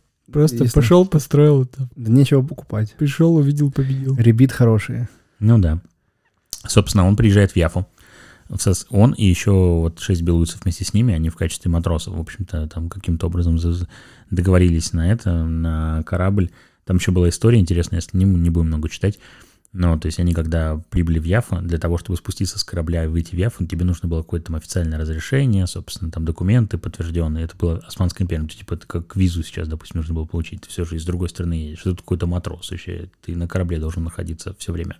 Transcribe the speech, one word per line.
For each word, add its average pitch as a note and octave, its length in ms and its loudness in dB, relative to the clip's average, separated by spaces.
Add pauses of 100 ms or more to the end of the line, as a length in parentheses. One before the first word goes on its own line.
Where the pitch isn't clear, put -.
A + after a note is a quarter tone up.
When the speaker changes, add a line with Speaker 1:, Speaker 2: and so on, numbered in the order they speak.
(320)
Speaker 1:
Просто C#3+ 320 2
Speaker 2:
если A#2+ 160 2
Speaker 1:
пошел, F3 260 6
построил D3 600 4
там. B2+ 300 -8
Speaker 2:
Да A2+ 160 -2
нечего C3+ 300 6
покупать. A2 560 -6
Speaker 1:
Пришел, E3 380 2
увидел, D3 360 2
победил. C3+ 460 -2
Speaker 2:
Ребит A#2 340 6
хорошие. A#2 560 2 (320)
Speaker 3:
Ну A2+ 200 6
да. E2 200 2 (880)
Собственно, F#2 400 4
он G2+ 80 4
приезжает G#2 360 4
в - 40 -4
Яфу. F2+ 320 0 (640)
В G2+ 80 -10
сос-, - 320 -2
он A2 240 6
и - 120 -4
еще F#2+ 280 4 (260)
вот E2 200 -2
шесть F2+ 240 -2
белуцев E2+ 400 0
вместе F2+ 200 -4
с - 100 -10
ними, A2+ 220 2
они D#2+ 140 0
в D#2+ 60 -10
качестве - 360 -4
матросов, E2+ 440 -2
в E2 40 -6
общем-то, D#2+ 480 -8
там E2+ 220 -8
каким-то E2+ 380 -4
образом E2+ 320 0
за-, E2+ 140 -2
за-, F2 140 -6 (420)
договорились F2+ 640 4
на E2+ 180 2
это, F2 340 0
на D#2+ 580 -2
корабль. F#2 460 0 (360)
Там F#2 120 0
еще F2+ 140 0
была F2+ 180 4
история A2+ 300 4
интересная, E2+ 400 0
если - 180 -4
не, F#2 80 4
не F2 260 4
будем E2 160 2
много D#2 220 -2
читать. - 280 -2 (560)
Но, F2 260 0
то - 60 -8
есть E2+ 140 -4
они, F2 140 2
когда D#2+ 560 -2
прибыли E2 300 0
в D#2 60 -6
Яфу, F2+ 320 0
для E2+ 220 -4
того, E2+ 180 -2
чтобы F2+ 200 -6
спуститься - 400 -6
с - 60 -6
корабля E2+ 400 -4
и D#2+ 40 -2
выйти D#2+ 280 -2
в - 20 -4
Яфу, F#2+ 280 -2
тебе E2 180 -4
нужно F2 240 -2
было E2 140 -2
какое-то E2 260 -8
там E2 80 -6
официальное D#2+ 420 -4
разрешение, F#2 720 -2
собственно, - 440 -10
там D#2+ 120 -6
документы F#2 540 -2
подтвержденные. E2 680 -6
Это E2 140 -12
было E2 280 -2
Османская - 400 -4
империя. E2 180 -4
Ну, D#2 40 -8
типа, - 280 -12
это - 120 -16
как - 300 -10
визу F2 260 0
сейчас, - 240 -10
допустим, D#2 320 -10
нужно D#2+ 140 -6
было D#2+ 120 -4
получить. E2+ 360 -8
Ты - 80 -20
все F2 160 -6
же E2 100 -10
из E2 80 -8
другой F2 240 -4
страны E2+ 280 -6
едешь. D#2 240 -8
Что F#2+ 120 -4
ты F2+ 60 -4
какой-то F2 300 -6
матрос F2 440 -6
вообще? F2+ 380 -12 (160)
Ты F2 100 -8
на E2+ 140 -4
корабле F2 300 -4
должен D#2 260 -6
находиться - 540 -10
все - 120 -10
время. E2 280 -8